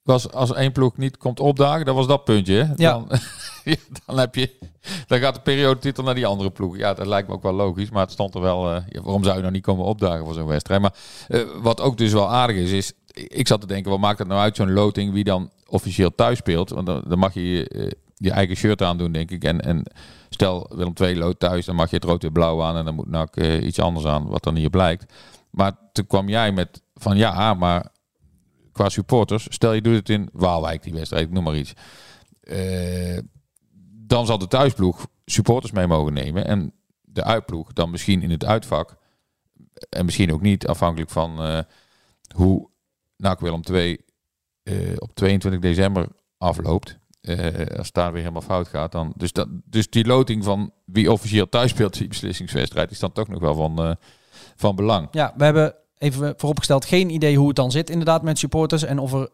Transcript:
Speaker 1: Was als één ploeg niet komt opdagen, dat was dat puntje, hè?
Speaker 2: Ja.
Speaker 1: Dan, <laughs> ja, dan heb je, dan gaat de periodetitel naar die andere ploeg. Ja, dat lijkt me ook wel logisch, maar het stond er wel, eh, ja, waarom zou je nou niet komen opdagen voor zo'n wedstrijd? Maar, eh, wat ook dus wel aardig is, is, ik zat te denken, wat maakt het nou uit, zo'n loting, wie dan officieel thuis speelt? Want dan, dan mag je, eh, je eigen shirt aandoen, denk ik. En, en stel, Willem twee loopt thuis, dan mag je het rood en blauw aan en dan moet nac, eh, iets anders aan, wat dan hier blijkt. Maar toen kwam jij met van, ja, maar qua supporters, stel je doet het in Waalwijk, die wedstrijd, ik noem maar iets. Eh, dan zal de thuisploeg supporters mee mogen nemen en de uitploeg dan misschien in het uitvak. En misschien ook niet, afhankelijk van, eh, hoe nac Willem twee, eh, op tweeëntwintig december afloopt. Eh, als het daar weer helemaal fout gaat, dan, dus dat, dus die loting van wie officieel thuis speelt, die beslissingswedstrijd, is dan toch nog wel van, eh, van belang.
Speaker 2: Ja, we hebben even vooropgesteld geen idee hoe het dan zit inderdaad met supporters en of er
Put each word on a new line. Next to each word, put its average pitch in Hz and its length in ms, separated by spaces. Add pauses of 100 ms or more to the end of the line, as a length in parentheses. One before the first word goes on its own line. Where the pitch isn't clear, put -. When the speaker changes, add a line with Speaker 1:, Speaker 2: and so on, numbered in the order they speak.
Speaker 1:
Was 127 300
als 127 220
één 135 180
ploeg 131 260
niet 131 200
komt 127 220
opdagen, 143 460
dat 135 100
was 131 120
dat 139 160
puntje, 95 320
hè? 147 200
Speaker 2:
Ja. 165 160
Speaker 1:
Dan, 113 180
<laughs> 127 100 (440)
ja, 156 120 (300)
dan 131 120
heb 127 180
je, 131 160 (560)
dan 127 120
gaat 131 160
de - 60
periodetitel 135 640
naar 131 120
die 123 100
andere 98 260
ploeg. 92 260
Ja, 104 160
dat 95 140
lijkt 101 200
me 95 60
ook 92 100
wel 95 100
logisch, 98 360
maar 104 120
het 92 100
stond 95 240
er 92 60
wel, 90 340
eh, 90 140
ja, - 120
waarom 98 220
zou 95 120
je 95 60
nou 92 120
niet 95 100
komen 92 220
opdagen 92 400
voor 80 80
zo'n 80 140
wedstrijd? 78 340
Maar, 98 120 (340)
eh, 127 140 (200)
wat 117 200
ook 123 160
dus 110 160
wel 101 160
aardig 120 260
is, 90 160
is, 98 220 (340)
ik - 200
zat 104 140
te 101 60
denken, 98 240
wat 98 80
maakt 104 200
het 101 80
nou 98 140
uit, 107 140
zo'n 95 180
loting, 101 400
wie 101 100
dan 95 280 (160)
officieel 92 480
thuis 120 220
speelt? 85 320
Want - 160
dan, 82 220
dan 87 120
mag 95 140
je, 87 360
eh, 52 220 (240)
je 92 160
eigen 95 240
shirt 104 260
aandoen, 87 300
denk 82 200
ik. 85 120
En, 80 180
en 82 220 (460)
stel, 92 460
Willem 87 180
twee 90 220
loopt 85 240
thuis, 87 260
dan 92 100
mag 87 140
je 95 60
het 85 100
rood 85 180
en 78 80
blauw 82 320
aan 82 140
en 82 80
dan 80 100
moet - 140
nac, 80 260
eh, 80 300
iets 80 140
anders 82 260
aan, 76 220
wat - 160
dan 80 120
hier 78 140
blijkt. 87 440 (360)
Maar 98 220 (200)
toen 101 160
kwam 98 220
jij 107 220
met 92 300 (120)
van, 98 240
ja, 104 360
maar 87 320 (840)
qua 101 180
supporters, 107 600
stel 113 240
je 110 80
doet 117 140
het 107 140
in 104 240
Waalwijk, 82 500
die 85 100
wedstrijd, 80 340
ik 85 40
noem 90 120
maar 78 120
iets. 73 180 (680)
Eh, 90 760 (920)
dan 120 180
zal 110 120
de 92 100
thuisploeg 127 600 (180)
supporters - 460
mee 92 160
mogen 76 260
nemen 71 320
en 98 280 (280)
de - 220
uitploeg 107 500
dan 85 160
misschien 87 320
in 87 100
het 78 140
uitvak. 101 500 (960)
En 90 160
misschien 85 280
ook 78 80
niet, 98 260
afhankelijk 82 440
van, 80 320
eh, 80 160 (760)
hoe 92 340 (480)
nac 95 220
Willem 82 220
twee, 87 440 (580)
eh, 98 120 (220)
op - 180
tweeëntwintig 95 460
december 92 460 (300)
afloopt. 82 600 (240)
Eh, 85 460 (100)
als - 80
het - 80
daar 87 180
weer 85 100
helemaal 82 200
fout 90 260
gaat, 78 240
dan, 80 240
dus 90 160
dat, - 160 (180)
dus - 240
die 113 160
loting 123 380
van 101 280 (140)
wie 95 260
officieel 104 380
thuis 123 220
speelt, 104 260
die 104 100
beslissingswedstrijd, 92 840
is - 80
dan 95 120
toch 107 160
nog 87 120
wel 76 160
van, 80 240
eh, 82 120 (640)
van 101 200
belang. 101 360
Speaker 2:
Ja, 147 260
we 143 60
hebben 151 320 (220)
even 143 400
vooropgesteld 143 480
geen 180 240
idee 151 280
hoe 143 100
het 139 80
dan 127 160
zit 160 180
inderdaad 165 340
met 156 160
supporters 156 440
en 139 160
of 135 140
er 135 200